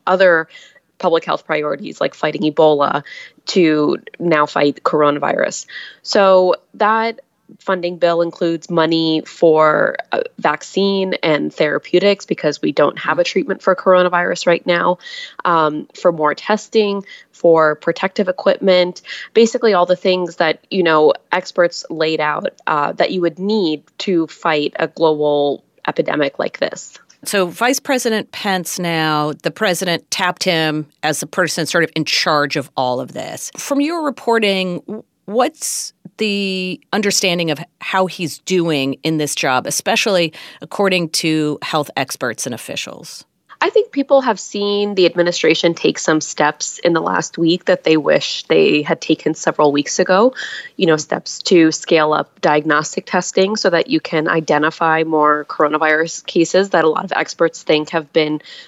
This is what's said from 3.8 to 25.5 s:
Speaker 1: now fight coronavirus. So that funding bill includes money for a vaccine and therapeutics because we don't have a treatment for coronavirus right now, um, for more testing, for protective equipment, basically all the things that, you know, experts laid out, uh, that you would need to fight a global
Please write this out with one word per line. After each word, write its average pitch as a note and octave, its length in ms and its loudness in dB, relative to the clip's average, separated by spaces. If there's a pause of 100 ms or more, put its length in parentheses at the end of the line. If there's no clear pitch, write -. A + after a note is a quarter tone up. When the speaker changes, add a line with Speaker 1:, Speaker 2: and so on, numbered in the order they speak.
Speaker 1:
now D#3 280 2
fight D3 360 0
coronavirus. - 840 0 (360)
So F#3 520 4 (200)
that A3 460 0 (400)
funding F3+ 360 -4
bill E3+ 240 2
includes E3+ 480 -2
money D#3+ 560 2
for D#3 720 4 (160)
a - 100 -2 (140)
vaccine F#3+ 840 -2
and D3+ 280 0
therapeutics F3 760 0
because - 340 -4
we D3 120 -2
don't D3 260 2
have D#3 200 -4
a F3 60 2
treatment D3 380 -4
for F#3+ 120 2
coronavirus F3+ 720 2
right E3+ 200 2
now, F3 320 0 (480)
um, D#3 480 0
for F3 180 2
more D3+ 220 0
testing, G3+ 680 -2 (300)
for D#3+ 440 4
protective F#3 520 -2
equipment, F3+ 720 2 (320)
basically A3+ 400 4
all F3+ 140 4
the F3+ 100 2
things F3+ 400 -2
that, D#3+ 340 -2
you F#3+ 120 0
know, D#3 320 4 (180)
experts F3+ 560 -2
laid D#3+ 320 -2
out, D3+ 300 -4 (160)
uh, D3 260 0
that - 200 0
you F#3 100 -2
would E3+ 160 -2
need F#3 440 -2 (140)
to E3+ 300 0
fight D#3 520 -2
a E3 100 -2
global D3 760 0 (220)